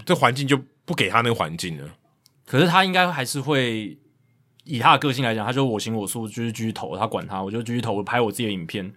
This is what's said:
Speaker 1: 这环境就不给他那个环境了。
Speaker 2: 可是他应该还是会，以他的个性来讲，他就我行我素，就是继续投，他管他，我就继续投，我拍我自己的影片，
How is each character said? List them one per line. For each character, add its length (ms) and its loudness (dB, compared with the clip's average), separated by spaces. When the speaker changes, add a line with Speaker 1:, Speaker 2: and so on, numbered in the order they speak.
Speaker 1:
这 100 4
环 180 4
境 140 -4
就 100 4
不 80 -4
给 160 0
他 80 4
那 60 4
个 100 2
环 240 -4
境 220 -6
了。 100 -14
Speaker 2:
可 140 0
是 80 6
他 180 6
应 80 -2
该 180 4
还 140 -4
是 160 -6
会， 560 -2
以 160 -6
他 140 6
的 60 4
个 120 0
性 140 0
来 100 2
讲， 100 -4
他 60 -2
就 140 2
我 120 0
行 160 -4
我 140 -2
素， 200 -6
就 80 -12
是 160 -4
继 120 -6
续 80 -2
投， 240 -8
他 100 0
管 220 -4
他， 140 -6
我 100 -4
就 100 -4
继 120 -6
续 80 -2
投， 100 -2
我 120 -2
拍 180 2
我 100 2
自 60 -6
己 80 -2
的 80 0
影 120 -6
片， 320 -8